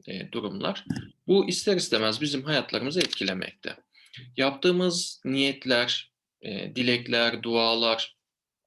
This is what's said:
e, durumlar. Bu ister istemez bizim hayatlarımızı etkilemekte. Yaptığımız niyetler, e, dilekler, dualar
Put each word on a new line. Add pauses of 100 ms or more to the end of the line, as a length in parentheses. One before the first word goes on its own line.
e,
durumlar. (420)
Bu
ister
istemez
bizim
hayatlarımızı
etkilemekte. (640)
Yaptığımız
niyetler, (300)
e,
dilekler,
dualar (500)